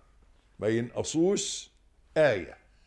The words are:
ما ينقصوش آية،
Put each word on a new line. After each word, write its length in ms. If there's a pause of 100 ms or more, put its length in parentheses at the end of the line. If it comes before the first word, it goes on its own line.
(600)
ما 80
ينقصوش 1000 (480)
آية، 400 (300)